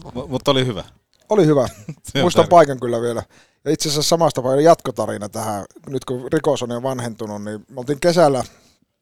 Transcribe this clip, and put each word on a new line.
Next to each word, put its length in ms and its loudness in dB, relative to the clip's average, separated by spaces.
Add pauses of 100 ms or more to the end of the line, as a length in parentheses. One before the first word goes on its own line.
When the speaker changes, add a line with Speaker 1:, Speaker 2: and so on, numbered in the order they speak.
Speaker 1:
Mu-, 200 -12
mutta 220 -2
oli 160 0
hyvä. 180 -6 (440)
Speaker 2:
Oli 180 4
hyvä. 220 2 (180)
Speaker 1:
<laughs> 260 -18
Se 60 -4
on 40 2
Speaker 2:
Muistan 200 4
Speaker 1:
tärkeä. 140 -2
Speaker 2:
paikan 240 6
kyllä 200 -4
vielä. 220 -4 (420)
Ja 80 0
itse 160 -2
asiassa 200 -2
samasta 340 2
paikasta 180 2
jatkotarina 680 2
tähän, 360 -6 (240)
nyt 160 -8
kun 280 -8
rikos 300 0
on 80 -6
jo 120 -6
vanhentunut, 600 -8
niin 240 -10
me 120 -12
oltiin 200 -6
kesällä 440 2 (580)